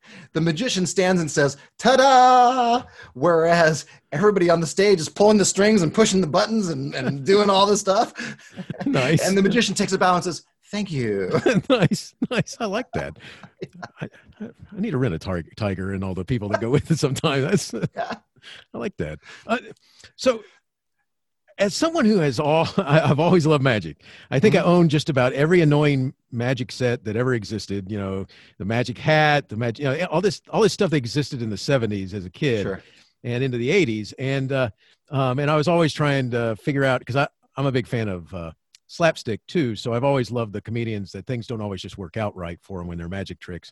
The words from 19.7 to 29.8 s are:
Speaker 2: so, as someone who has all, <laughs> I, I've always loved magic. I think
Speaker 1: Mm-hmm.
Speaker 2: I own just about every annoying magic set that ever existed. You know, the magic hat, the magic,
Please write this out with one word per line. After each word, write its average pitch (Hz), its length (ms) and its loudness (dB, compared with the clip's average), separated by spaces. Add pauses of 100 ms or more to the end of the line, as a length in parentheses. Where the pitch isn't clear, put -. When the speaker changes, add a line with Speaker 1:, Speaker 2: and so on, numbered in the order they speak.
Speaker 2:
so, 233 300 -2 (1160)
as 202 160 0
someone 330 300 0
who 214 140 4
has 143 200 0
all, 151 340 2
<laughs> - 40 -4
I, 156 240 4
I've 147 200 2
always 170 260 4
loved 151 180 4
magic. 104 380 0 (280)
I 131 80 0
think 202 160 4
Speaker 1:
Mm-hmm. 175 140 2
Speaker 2:
I - 20 4
own 175 180 6
just 143 220 0
about 131 220 2
every 156 280 2
annoying 147 540 2 (160)
magic 123 400 -4
set 123 340 -2
that 107 120 -6
ever 127 180 0
existed. 98 560 -6
You 107 80 -6
know, 95 280 -6 (320)
the 98 60 -10
magic 120 320 -2
hat, 151 520 2
the 107 80 -10
magic, 117 280 -4